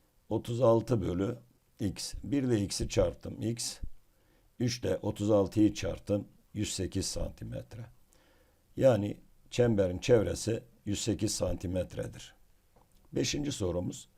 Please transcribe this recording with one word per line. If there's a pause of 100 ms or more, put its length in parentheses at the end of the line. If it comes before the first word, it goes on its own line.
(280)
otuz
altı
bölü (420)
x, (100)
bir
de
x'i
çarptım
x, (800)
üç
de
otuz
altıyı
çarptım, (260)
yüz
sekiz
santimetre. (880)
Yani (340)
çemberin
çevresi (220)
yüz
sekiz
santimetredir. (800)
Beşinci
sorumuz,